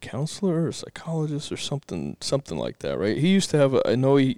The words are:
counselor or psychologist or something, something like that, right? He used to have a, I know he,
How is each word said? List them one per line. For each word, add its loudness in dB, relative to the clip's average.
counselor -2
or -2
psychologist -6
or -6
something, -6
something -4
like -6
that, -4
right? 0
He 4
used 4
to 2
have 4
a, 2
I 4
know 4
he, 4